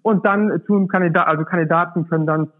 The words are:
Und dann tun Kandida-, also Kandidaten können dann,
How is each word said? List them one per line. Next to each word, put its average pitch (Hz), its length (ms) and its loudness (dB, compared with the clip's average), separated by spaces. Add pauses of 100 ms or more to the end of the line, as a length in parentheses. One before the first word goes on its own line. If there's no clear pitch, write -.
Und 214 220 0
dann 202 400 0
tun 196 220 0
Kandida-, 175 360 0
also 156 200 0
Kandidaten 165 640 -2
können 160 200 -2
dann, 156 220 -2 (100)